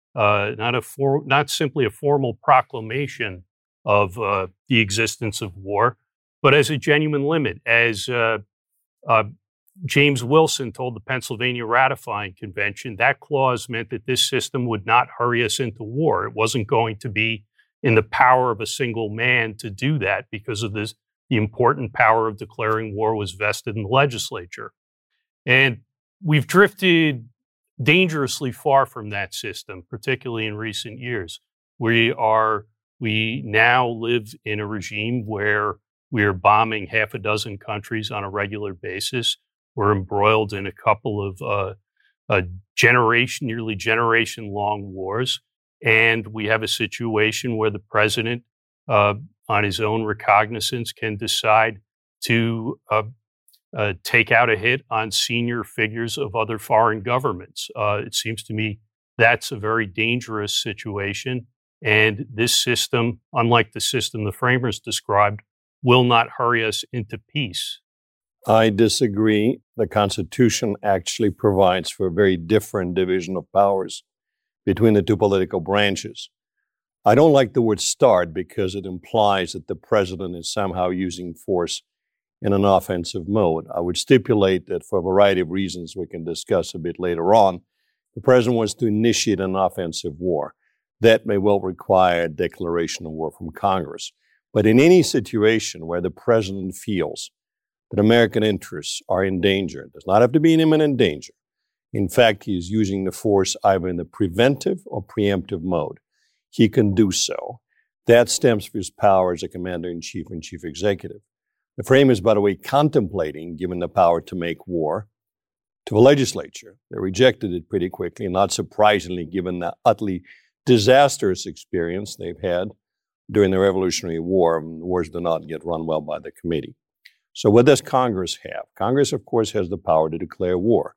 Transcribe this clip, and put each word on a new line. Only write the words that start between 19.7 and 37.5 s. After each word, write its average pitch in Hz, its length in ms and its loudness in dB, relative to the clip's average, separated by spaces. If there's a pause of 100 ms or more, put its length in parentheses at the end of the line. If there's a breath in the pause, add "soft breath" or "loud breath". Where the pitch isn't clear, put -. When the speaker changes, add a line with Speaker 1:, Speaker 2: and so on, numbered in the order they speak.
Speaker 1:
that 95 320 -2
because 107 320 -8
of 107 100 -6
this, 107 220 -6 (360)
the 127 60 0
important 117 580 0
power 113 340 4
of 107 80 -8
declaring 110 580 -4
war 110 220 -2
was 101 160 -6
vested 104 440 -6
in 110 80 -4
the 98 40 -10
legislature. 113 880 -2 (720)
And 131 320 4 (440)
we've 156 240 2
drifted 170 840 2 (520)
dangerously 151 720 2
far 135 320 2
from 110 240 -14
that 101 240 -8
system, 95 560 -12
particularly 117 580 -6
in 104 80 -6
recent 110 460 -10
years. 117 400 -8 (380)
We 113 340 2
are, 110 540 0 (340)
we 113 420 -4
now 120 460 2
live 113 460 -4 (100)
in 107 160 -6
a 104 60 -6
regime 107 580 -6
where 104 520 -2 (340)
we 110 140 2
are 101 100 2
bombing 107 540 2
half 110 260 -2
a - 40 -8
dozen 104 380 -4